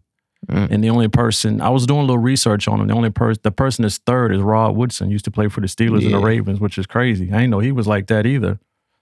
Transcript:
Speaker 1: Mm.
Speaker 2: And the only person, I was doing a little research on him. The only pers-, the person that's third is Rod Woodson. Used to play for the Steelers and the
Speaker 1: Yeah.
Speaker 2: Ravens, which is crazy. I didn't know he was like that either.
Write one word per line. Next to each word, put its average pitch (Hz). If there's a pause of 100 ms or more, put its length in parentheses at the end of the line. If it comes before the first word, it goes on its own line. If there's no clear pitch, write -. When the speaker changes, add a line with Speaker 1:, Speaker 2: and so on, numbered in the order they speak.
(460)
Speaker 1:
Mm. 101
Speaker 2:
And 107
the 113
only 117
person, 110
I 85
was 127
doing 143
a 143
little 127
research 117
on 104
him. 101
The 104
only 117
pers-, 113
the 107
person 131
that's 104
third 120
is 98
Rod 107
Woodson. 110
Used 104
to 107
play 107
for 104
the 98
Steelers 113
and 104
the 101
Speaker 1:
Yeah. 101
Speaker 2:
Ravens, 104
which 101
is 95
crazy. 110
I 107
didn't 123
know 101
he 123
was 117
like 101
that 107
either. 110 (440)